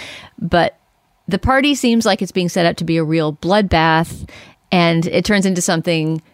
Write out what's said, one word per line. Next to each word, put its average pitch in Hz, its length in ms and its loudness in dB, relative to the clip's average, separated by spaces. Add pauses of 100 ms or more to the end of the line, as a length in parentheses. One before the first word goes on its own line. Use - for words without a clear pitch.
(380)
But 170 400 0 (520)
the 190 100 -2
party 269 340 2
seems 233 320 0
like 202 160 0
it's 190 120 -6
being 180 160 -2
set 170 160 0
up 170 120 0
to - 60 -8
be 165 140 0
a 165 60 0
real 156 300 0
bloodbath, 165 960 0 (440)
and 170 360 2
it - 160 0
turns 202 220 2
into 185 160 0
something 160 600 -2 (120)